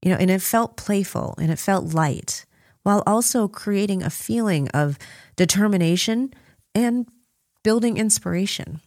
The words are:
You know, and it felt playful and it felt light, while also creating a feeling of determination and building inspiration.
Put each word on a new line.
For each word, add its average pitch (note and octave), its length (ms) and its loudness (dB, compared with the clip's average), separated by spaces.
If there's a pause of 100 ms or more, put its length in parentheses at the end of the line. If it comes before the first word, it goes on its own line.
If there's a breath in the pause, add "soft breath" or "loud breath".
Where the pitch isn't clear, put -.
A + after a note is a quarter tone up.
You F#3 100 2
know, F#3 60 2
and F#3 120 2
it F#3 120 2
felt A3+ 360 0
playful - 600 -4
and D#3+ 140 0
it D#3+ 80 -4
felt F3+ 340 0
light, - 520 -2 (380 soft breath)
while G3+ 220 2
also A3+ 420 2
creating G3 560 -2
a E3+ 60 -2
feeling G3+ 600 -2
of C#3+ 280 0 (380 loud breath)
determination G3 1000 2 (400 soft breath)
and A#3+ 340 0 (560)
building A3+ 340 2
inspiration. F#3 880 -2